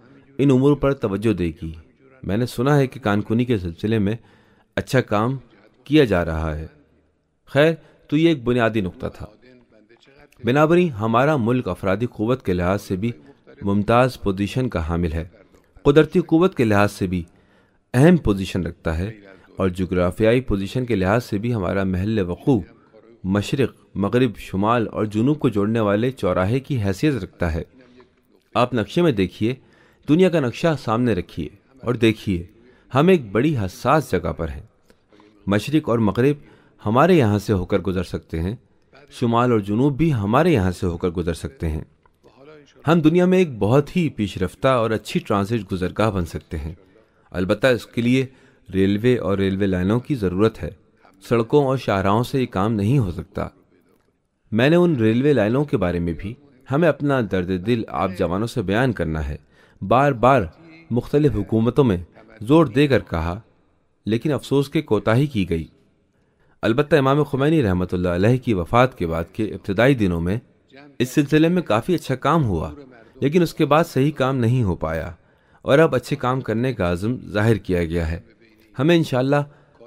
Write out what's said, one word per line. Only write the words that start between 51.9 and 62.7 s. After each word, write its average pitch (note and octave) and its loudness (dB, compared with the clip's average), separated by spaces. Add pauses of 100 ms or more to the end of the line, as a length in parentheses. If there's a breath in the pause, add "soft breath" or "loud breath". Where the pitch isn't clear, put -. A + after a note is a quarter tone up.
سے C3 -4
یہ B2+ -2
کام G#2+ -2
نہیں G#2+ 2
ہو G2+ 0
سکتا۔ E2 -8 (1040)
میں A#2 2
نے E3 4
ان F3 4
ریلوے A#2+ 4
لائنوں B2 2
کے C#3+ -2
بارے F2 -2
میں E2+ -2
بھی G2+ -10 (380)
ہمیں D#3+ 2
اپنا C#3 0 (100)
درد F#2 -2
دل A#2 0
آپ E2+ -4
جوانوں F#2 -2
سے A#2+ -6
بیان G#2+ 0
کرنا D#2 -4
ہے۔ D2+ -8 (520 soft breath)
بار C3 2
بار B2 4 (500)
مختلف B2+ 0
حکومتوں A2+ 2
میں G#2 2 (440)
زور D3 4
دے C3 2